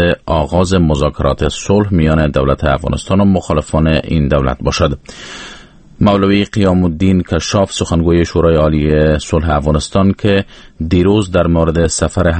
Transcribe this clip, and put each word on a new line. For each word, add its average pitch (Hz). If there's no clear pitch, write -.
آغاز 85
مذاکرات 73
صلح 101
میان 78
دولت 67
افغانستان 71
و 101
مخالفان 82
این 78
دولت 67
باشد. 69
مولوی 101
قیام 92
الدین 90
کشاف، 90
سخنگوی 85
شورای 82
عالی 76
صلح 80
افغانستان، 76
که 98
دیروز 95
در 87
مورد 82
سفر 85